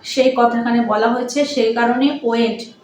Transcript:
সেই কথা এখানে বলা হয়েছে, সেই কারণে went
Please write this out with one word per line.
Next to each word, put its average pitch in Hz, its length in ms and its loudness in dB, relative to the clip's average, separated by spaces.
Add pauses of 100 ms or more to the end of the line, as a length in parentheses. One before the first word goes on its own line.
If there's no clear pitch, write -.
(140)
সেই 262 240 4
কথা 240 240 2
এখানে 233 180 0 (120)
বলা 220 220 2
হয়েছে, 254 260 -4 (140)
সেই 226 240 0
কারণে 247 300 2 (220)
went 226 320 -2 (220)